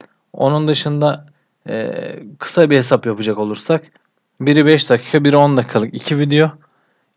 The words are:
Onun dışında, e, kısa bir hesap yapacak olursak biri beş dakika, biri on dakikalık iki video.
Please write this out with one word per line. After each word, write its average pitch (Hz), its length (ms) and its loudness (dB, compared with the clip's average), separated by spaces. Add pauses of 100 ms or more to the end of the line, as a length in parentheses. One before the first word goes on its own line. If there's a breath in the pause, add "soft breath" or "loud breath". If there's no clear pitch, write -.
(340 soft breath)
Onun 151 340 0
dışında, 147 580 -2 (440)
e, 110 240 -6 (460)
kısa 165 300 0
bir 143 80 4
hesap 123 280 0
yapacak 107 320 -4
olursak 107 460 -4 (580)
biri 143 240 4
beş 151 240 4
dakika, 143 360 2
biri 143 120 4
on 143 200 4
dakikalık 113 360 -2
iki - 260 -4
video. 147 300 2 (680)